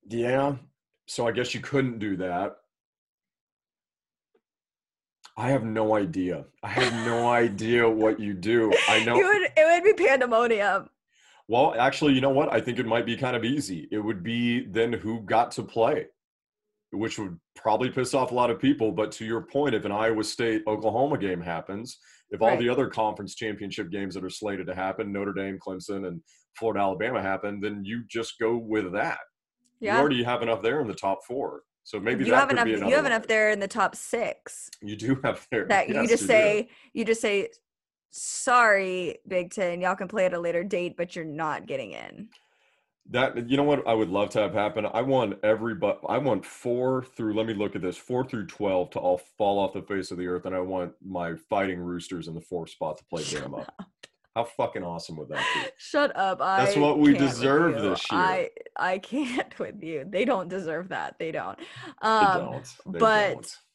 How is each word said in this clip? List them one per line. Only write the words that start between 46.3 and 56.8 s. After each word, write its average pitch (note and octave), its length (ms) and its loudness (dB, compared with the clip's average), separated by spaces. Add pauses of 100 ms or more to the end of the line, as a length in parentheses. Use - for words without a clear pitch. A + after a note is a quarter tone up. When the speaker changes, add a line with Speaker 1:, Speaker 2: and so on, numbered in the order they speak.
Speaker 1:
four B2+ 580 -2
through, A2 320 -6
let A2 120 0
me A2+ 80 -4
look G2+ 200 -2
at F#2 80 -4
this, F2+ 140 -4
four B2 280 -4
through A2+ 220 -6
twelve F#2 440 -2
to - 100 -6
all F2+ 180 2 (200)
fall G2+ 200 2
off F#2+ 140 0
the F#2+ 100 -8
face F#2+ 280 -6
of F2 80 -8
the F2+ 80 -6
earth, F2+ 180 -4
and F#2+ 100 -6
I F#2 60 -2
want F#2 320 -4 (120)
my F2 300 -6 (140)
Fighting G2 320 0
Roosters F2 480 -8
in D#2+ 60 -12
the E2 80 -12
fourth E2 280 -8
spot D#2 280 -8
to - 80 -20
play E2 160 -8
Speaker 2:
Shut C#2+ 280 -6
Speaker 1:
Bama. - 120 -10
Speaker 2:
up. - 240 -16 (500)
Speaker 1:
How A2+ 80 0
fucking - 400 -6
awesome E2+ 320 -8
would D2+ 140 -12
that D2+ 80 -6 (160)
be? - 220 -6
Speaker 2:
Shut D4 400 -2
up. F#3+ 220 -2
Speaker 1:
That's F#3+ 380 2
Speaker 2:
I C#3 40 2